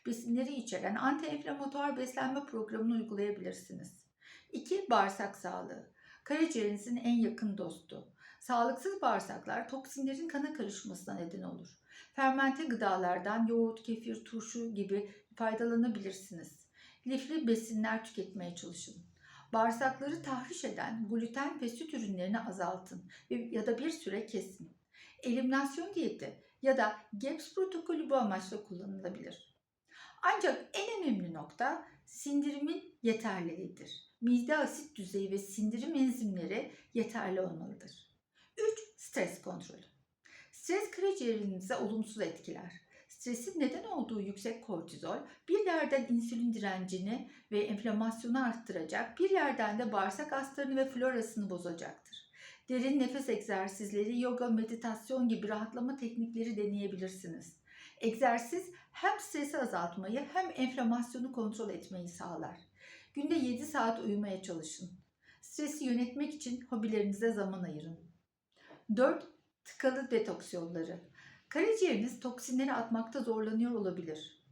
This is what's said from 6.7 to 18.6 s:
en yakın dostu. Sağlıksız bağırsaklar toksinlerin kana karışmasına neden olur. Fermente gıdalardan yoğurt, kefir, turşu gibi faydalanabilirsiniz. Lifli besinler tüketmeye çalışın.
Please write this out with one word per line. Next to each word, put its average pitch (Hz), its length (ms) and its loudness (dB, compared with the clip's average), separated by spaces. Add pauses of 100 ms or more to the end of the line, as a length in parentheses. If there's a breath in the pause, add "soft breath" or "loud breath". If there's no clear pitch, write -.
en 233 240 4
yakın 208 380 2
dostu. - 500 -8 (320 loud breath)
Sağlıksız 262 600 2
bağırsaklar 233 680 0
toksinlerin 269 600 -4
kana 294 240 -2
karışmasına 202 640 -6
neden 185 280 -6
olur. 170 260 -10 (460 loud breath)
Fermente 269 500 4
gıdalardan 202 840 2
yoğurt, 226 360 4
kefir, 226 420 -6
turşu 226 500 -6
gibi 196 360 0 (260 loud breath)
faydalanabilirsiniz. 220 1300 0 (380 loud breath)
Lifli 269 400 0
besinler 220 580 2
tüketmeye 175 500 -8
çalışın. - 400 -12 (580 loud breath)